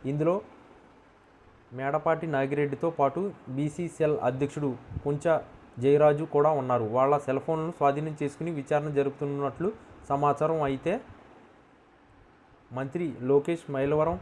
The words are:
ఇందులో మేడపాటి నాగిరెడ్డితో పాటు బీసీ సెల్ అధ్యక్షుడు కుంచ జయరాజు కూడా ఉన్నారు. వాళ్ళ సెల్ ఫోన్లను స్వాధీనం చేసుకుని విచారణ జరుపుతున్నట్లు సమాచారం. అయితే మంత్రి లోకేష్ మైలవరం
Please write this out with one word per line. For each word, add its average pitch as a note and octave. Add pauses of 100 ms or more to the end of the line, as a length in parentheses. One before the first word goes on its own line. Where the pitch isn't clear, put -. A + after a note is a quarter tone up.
ఇందులో D#3 (1300)
మేడపాటి D3+
నాగిరెడ్డితో C#3+
పాటు E3 (160)
బీసీ D3
సెల్ D3+
అధ్యక్షుడు C3+ (280)
కుంచ D3 (400)
జయరాజు D3
కూడా D3
ఉన్నారు. B2+
వాళ్ళ C3
సెల్ C3+
ఫోన్లను D#3+
స్వాధీనం D3
చేసుకుని D3
విచారణ D3
జరుపుతున్నట్లు C#3+ (360)
సమాచారం. D3
అయితే C#3+ (1700)
మంత్రి C3+
లోకేష్ C#3+
మైలవరం D3+